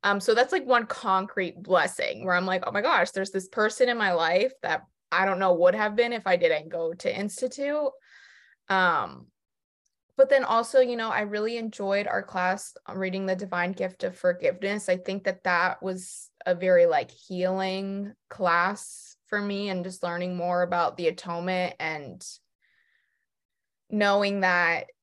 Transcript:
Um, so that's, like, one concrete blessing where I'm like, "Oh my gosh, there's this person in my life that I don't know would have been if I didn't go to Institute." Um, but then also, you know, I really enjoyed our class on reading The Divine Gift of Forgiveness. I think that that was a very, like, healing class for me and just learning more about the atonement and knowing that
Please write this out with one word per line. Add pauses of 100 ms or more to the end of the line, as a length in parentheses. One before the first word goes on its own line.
Um,
so
that's,
like,
one
concrete
blessing
where
I'm
like,
"Oh
my
gosh,
there's
this
person
in
my
life (100)
that (300)
I
don't
know
would
have
been
if
I
didn't
go
to
Institute." (800)
Um, (920)
but
then
also,
you
know,
I
really
enjoyed
our
class (120)
on
reading
The
Divine
Gift
of
Forgiveness.
I
think
that
that
was (120)
a
very,
like,
healing (140)
class (120)
for
me
and
just
learning
more
about
the
atonement
and (1700)
knowing
that (160)